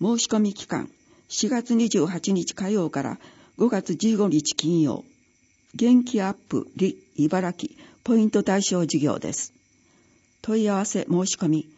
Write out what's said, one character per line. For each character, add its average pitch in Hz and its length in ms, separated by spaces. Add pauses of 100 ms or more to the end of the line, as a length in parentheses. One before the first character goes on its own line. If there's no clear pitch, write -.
申 226 180
し - 80
込 220 120
み 202 140
期 - 140
間、 - 220 (400)
四 - 180
月 240 260
二 226 140
十 180 180
八 185 280
日 175 200
火 190 160
曜 185 200
か 139 120
ら 123 180 (380)
五 233 120
月 190 260
十 214 220
五 202 100
日 147 280
金 165 260
曜。 139 240 (680)
元 240 300
気 220 180
ア 190 100
ッ - 20
プ、 - 420
り、 - 260 (140)
茨 180 420
城、 - 160 (300)
ポ 233 140
イ 214 80
ン 208 40
ト 208 140
対 202 180
象 180 240
事 156 140
業 135 200
で - 120
す。 - 220 (880)
問 220 200
い 208 80
合 202 60
わ 196 100
せ、 - 240
申 180 160
し - 120
込 185 100
み、 151 300